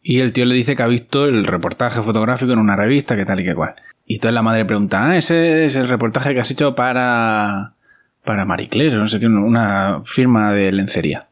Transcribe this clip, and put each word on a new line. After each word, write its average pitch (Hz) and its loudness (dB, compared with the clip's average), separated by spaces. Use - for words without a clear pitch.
Y 127 0
el 123 0
tío 123 2
le 123 2
dice 127 0
que 127 -2
ha 117 2
visto 120 0
el 117 2
reportaje 110 -2
fotográfico 117 0
en 113 2
una 104 2
revista, 123 0
que 98 -2
tal 95 -2
y - -4
que 87 -2
cual. - -4
Y 117 -4
entonces 117 -2
la 117 0
madre 110 0
pregunta, 104 0
"Ah, 185 2
ese 165 2
es 135 0
el 127 0
reportaje 127 0
que 127 0
has 120 -2
hecho 139 0
para, 113 -2
para 101 -2
Marie - -4
Claire, 135 0
no 107 0
sé 107 -2
qué, 113 0
una 101 2
firma 113 2
de 98 2
lencería". 92 -2